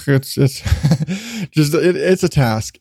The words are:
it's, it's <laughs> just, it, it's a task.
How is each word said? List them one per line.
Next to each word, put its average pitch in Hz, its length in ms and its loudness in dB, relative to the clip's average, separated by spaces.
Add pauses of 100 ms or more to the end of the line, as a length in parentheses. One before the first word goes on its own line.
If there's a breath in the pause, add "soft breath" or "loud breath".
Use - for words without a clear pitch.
it's, 135 300 0
it's 135 220 0
<laughs> 190 920 -2
just, 147 220 0
it, 170 220 2
it's 185 260 0
a 175 80 2
task. 113 520 -2